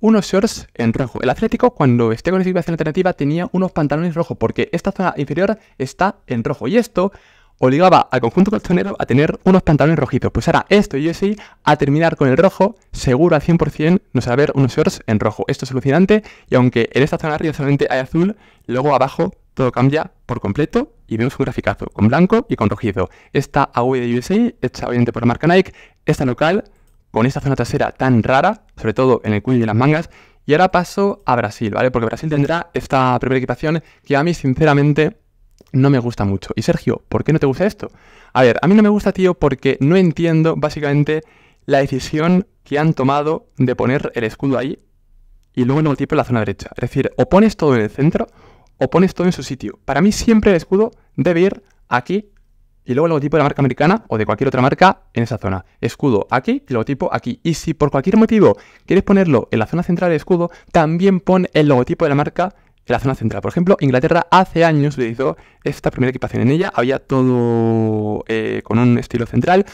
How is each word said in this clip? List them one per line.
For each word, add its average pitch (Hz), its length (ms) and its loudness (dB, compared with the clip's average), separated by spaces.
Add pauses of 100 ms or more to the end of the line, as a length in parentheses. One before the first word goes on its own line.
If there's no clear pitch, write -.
unos 214 260 2
shorts 196 480 -2
en 113 200 0
rojo. - 280 -6
El 127 60 0
Atlético, 226 460 0
cuando 120 380 2
esté 113 180 -4
con 185 100 0
esa 185 80 -2
equipación 175 260 -2
alternativa, 160 380 -2
tenía 156 400 -4
unos 185 200 -2
pantalones 156 420 -2
rojos, 160 240 -4
porque 110 340 -2
esta 190 200 -4
zona 185 260 -4
inferior 175 400 -2 (180)
está 180 500 -4
en 117 180 -4
rojo. 117 240 -6
Y 196 100 2
esto 196 340 -2 (440)
obligaba 147 440 4
al - 200 -2
conjunto 180 300 2
colchonero 196 480 -2
a - 80 -6
tener 147 380 0
unos 185 180 4
pantalones 151 360 2
rojizos. 127 320 -2
Pues - 180 -4
ahora 156 200 2
esto 202 300 2
y 147 80 -2
U 165 40 0
S 196 260 -4 (280)
A 147 80 4
a 151 40 4
terminar 156 400 0
con 143 120 2
el 127 80 4
rojo, 196 400 2 (160)
seguro 151 420 2
al 147 60 2
cien 170 160 2
por 156 140 0
cien 160 320 0 (100)
nos 123 160 -2
va 120 60 0
a - 20 0
ver 143 180 2
unos 135 200 2
shorts 151 320 -2
en 110 120 0
rojo. 104 300 -4
Esto 139 160 -4
es 127 60 -12
alucinante, 160 520 2 (280)
y 127 60 2
aunque 123 360 2
en 123 100 2
esta 156 140 -2
zona 151 180 -4
arriba 156 200 -4
solamente 143 340 0
hay 131 120 -2
azul, 170 360 -2 (300)
luego 131 280 -2
abajo 139 380 0 (220)
todo 127 180 -2
cambia 143 400 0 (140)
por 117 140 -8
completo 233 520 -4 (140)
y 113 100 -8
vemos 120 220 -4
un 135 60 0
graficazo 104 420 -6
con - 220 0
blanco 185 400 2
y 131 80 -4
con 107 120 0
rojizo. 101 400 -4 (240)
Esta 139 320 -2
A - 180 -2
V 131 180 0
de 120 140 -2
U 120 40 0
S 123 160 -4
A, 233 320 -2
hecha - 200 -6
obviamente 120 260 0
por 117 100 -6
la 117 40 2
marca 120 200 0
Nike, 180 260 2 (320)
esta 151 220 0
local, 156 380 -2 (460)
con 110 160 0
esta 139 140 -2
zona 135 160 -2
trasera 123 340 -2
tan 127 320 0
rara, 147 400 0 (140)
sobre 110 180 -4
todo 131 300 2
en 107 80 -2
el 104 100 -2
cuello 127 160 0
y 117 60 2
en - 20 -2
las 107 80 -2
mangas. 151 360 0 (360)
Y 135 60 2
ahora 180 180 4
paso 196 560 -2
a 131 80 2
Brasil, 107 400 -4
¿vale? 117 160 0
Porque 120 160 -2
Brasil 120 240 -6
tendrá 151 420 -2
esta 127 460 0
primera 131 200 0
equipación 151 440 -4 (220)
que 143 120 -2
a 139 60 2
mí, 170 100 0
sinceramente, 147 880 2 (540)
no 135 180 4
me 139 80 4
gusta 117 260 -4
mucho. 98 320 -4
Y 110 60 -6
Sergio, - 460 -2
¿por 120 160 -4
qué 147 80 0
no 151 60 2
te 147 80 0
gusta 135 200 0
esto? - 240 -8 (420)
A 131 100 2
ver, 117 200 4
a - 60 2
mí 196 60 6
no 220 80 6
me 208 60 4
gusta, 208 240 0
tío, 185 220 2
porque 139 460 -2
no 147 160 2
entiendo 165 600 2
básicamente 147 640 -2 (440)
la 139 120 2
decisión 151 680 -2 (180)
que 139 140 -4
han 156 160 0
tomado 143 640 -2
de 123 200 0
poner 120 380 -2
el 117 100 -4
escudo 127 340 -4
ahí 135 200 -6 (760)
y 127 100 0
luego 135 160 0
el 160 40 0
logotipo 143 300 -2
en 156 40 0
la 127 60 0
zona 120 160 -2
derecha. 104 360 -8
Es - 40 -10
decir, 127 360 -2
o 127 120 0
pones 202 280 4
todo 147 180 2
en 113 80 2
el 107 80 -4
centro 175 360 -2 (520)
o 127 100 -2
pones 180 260 2
todo 180 120 -2
en 180 60 0
su 147 100 -8
sitio. - 420 -10
Para - 160 -2
mí 202 120 4
siempre 220 380 2
el 190 60 4
escudo 190 340 0 (260)
debe 165 260 0
ir 196 200 0 (260)
aquí 180 420 -4 (540)
y 120 100 -4
luego 147 120 0
el 170 40 0
logotipo 147 260 -2
de 156 40 4
la 143 40 4
marca 147 160 -2
americana 147 480 0
o 117 80 -4
de 107 100 -2
cualquier 110 220 -2
otra 127 140 0
marca 151 400 2 (100)
en 117 100 -4
esa 113 160 -6
zona. 95 260 -6 (160)
Escudo 113 500 -2
aquí 226 380 -2
y - 40 -6
logotipo 127 400 -4
aquí. 120 300 -6
Y 165 120 0
si - 200 -6
por 147 160 0
cualquier 147 260 0
motivo 220 400 4 (300)
quieres 190 180 2
ponerlo 170 460 2
en 117 80 -2
la 110 80 0
zona 165 160 -4
central 175 280 -2
del 160 60 0
escudo, 170 340 -2 (220)
también 175 480 2
pon 185 320 2
el 151 160 4
logotipo 139 360 2
de 156 40 2
la 143 60 0
marca 160 400 -2 (320)
en - 80 -2
la 117 40 0
zona 131 160 -2
central. 110 280 -6
Por - 80 -4
ejemplo, 180 300 2
Inglaterra 147 500 0
hace 175 340 2
años 147 320 0
utilizó 131 400 -4 (260)
esta - 280 -6
primera 123 200 -2
equipación. 120 320 -6
En 120 80 4
ella 180 240 0
había 131 240 0
todo, 113 1300 -2
eh, 107 380 -4
con 110 140 -2
un 120 200 2
estilo 117 280 -6
central, 170 480 0